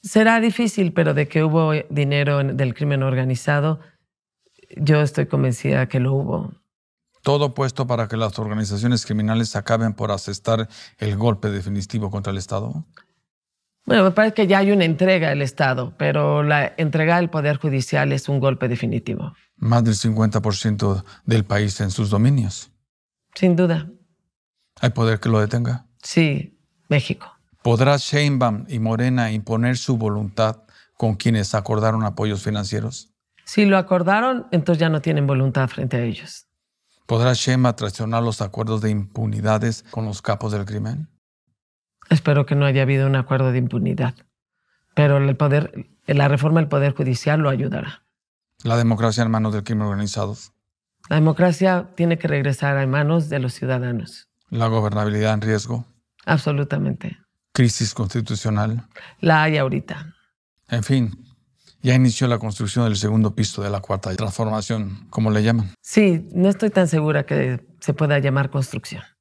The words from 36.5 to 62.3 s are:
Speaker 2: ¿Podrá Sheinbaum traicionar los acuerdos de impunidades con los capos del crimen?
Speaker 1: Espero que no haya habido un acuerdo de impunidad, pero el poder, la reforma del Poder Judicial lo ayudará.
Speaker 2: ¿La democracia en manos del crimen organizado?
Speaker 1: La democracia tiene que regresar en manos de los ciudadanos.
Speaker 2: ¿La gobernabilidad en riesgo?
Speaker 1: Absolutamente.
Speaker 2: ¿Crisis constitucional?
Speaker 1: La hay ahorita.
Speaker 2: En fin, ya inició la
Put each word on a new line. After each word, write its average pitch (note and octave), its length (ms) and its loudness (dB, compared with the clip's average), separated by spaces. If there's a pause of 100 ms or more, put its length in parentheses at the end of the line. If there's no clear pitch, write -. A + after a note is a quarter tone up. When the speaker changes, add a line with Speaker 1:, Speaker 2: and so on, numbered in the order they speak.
Speaker 2:
¿Podrá A#2+ 280 2
Sheinbaum B2+ 420 2
traicionar A2 460 -4
los A2+ 180 -2
acuerdos A2 400 -4
de A2 80 -2
impunidades G#2+ 1000 -2
con A2+ 160 -6
los G2+ 160 -8
capos A2+ 300 -4
del G2+ 120 -4
crimen? G#2+ 440 -8 (1000)
Speaker 1:
Espero C#3+ 380 4
que D3 80 0
no C#3+ 100 4
haya C3+ 160 2
habido C3+ 260 2
un C3+ 80 2
acuerdo C3 380 2
de B2+ 60 0
impunidad, B2+ 560 -2 (800)
pero C#3+ 240 4
el C#3 180 2
poder, D3 500 0 (200)
la C#3+ 220 4
reforma D3+ 320 4
del D3 100 0
Poder C#3 240 2
Judicial D3 460 0
lo D3 100 2
ayudará. C3+ 540 -6 (580)
Speaker 2:
¿La A#2 160 2
democracia A#2 440 2
en A2+ 80 0
manos A2 220 0
del G#2 120 -4
crimen G#2+ 220 -2
organizado? G2+ 480 -4 (760)
Speaker 1:
La D3 60 2
democracia F3 800 2
tiene E3+ 240 0
que E3 100 -4
regresar C#3 500 0
en C3+ 100 0
manos D3 400 0
de C#3+ 100 -4
los B2+ 140 -4
ciudadanos. B2 760 -6 (200)
Speaker 2:
¿La A#2 200 -2
gobernabilidad G#2+ 680 0
en G#2 80 -2
riesgo? A2+ 440 -4 (380)
Speaker 1:
Absolutamente. C#3+ 920 -2 (340)
Speaker 2:
¿Crisis A#2 400 0
constitucional? G#2+ 960 -4 (320)
Speaker 1:
La D#3 220 4
hay D#3 160 0
ahorita. C#3+ 560 -6 (540)
Speaker 2:
En A#2+ 140 -4
fin, B2 540 -2 (460)
ya B2+ 120 2
inició B2+ 340 2
la A#2+ 100 0